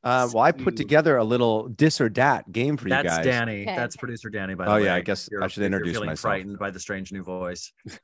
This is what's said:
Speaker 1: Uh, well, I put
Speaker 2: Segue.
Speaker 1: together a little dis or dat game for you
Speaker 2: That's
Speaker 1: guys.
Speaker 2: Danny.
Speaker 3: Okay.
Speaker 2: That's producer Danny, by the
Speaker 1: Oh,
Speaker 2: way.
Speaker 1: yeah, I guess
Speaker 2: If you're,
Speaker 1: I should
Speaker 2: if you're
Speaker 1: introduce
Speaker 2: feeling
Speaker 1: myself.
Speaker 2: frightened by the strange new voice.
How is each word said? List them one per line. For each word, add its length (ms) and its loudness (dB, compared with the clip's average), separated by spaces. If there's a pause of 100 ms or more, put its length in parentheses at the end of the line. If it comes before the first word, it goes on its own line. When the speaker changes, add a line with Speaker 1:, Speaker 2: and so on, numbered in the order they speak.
Speaker 1:
Uh, 300 4
well, 100 4
I 100 6
put 220 -2
Speaker 2:
Segue. 40 -8
Speaker 1:
together 400 4
a 60 4
little 440 2
dis 320 2
or 80 4
dat 420 2
game 280 0
for 100 -6
you 60 -2
Speaker 2:
That's 220 0
Speaker 1:
guys. 80 0
Speaker 2:
Danny. 380 0
Speaker 3:
Okay. 140 -6
Speaker 2:
That's 200 -4
producer 340 -10
Danny, 240 -6
by 100 -6
the 60 0
Speaker 1:
Oh, 60 6
Speaker 2:
way. 100 4
Speaker 1:
yeah, 80 2
I 80 2
guess 240 -4
Speaker 2:
If 60 -12
you're, 120 -4
Speaker 1:
I 40 -2
should 140 -6
Speaker 2:
if 80 0
you're 80 2
Speaker 1:
introduce 180 -2
Speaker 2:
feeling 120 -4
Speaker 1:
myself. 120 -6
Speaker 2:
frightened 380 -4
by 120 -4
the 100 -14
strange 320 -8
new 100 -10
voice. 500 -8 (320)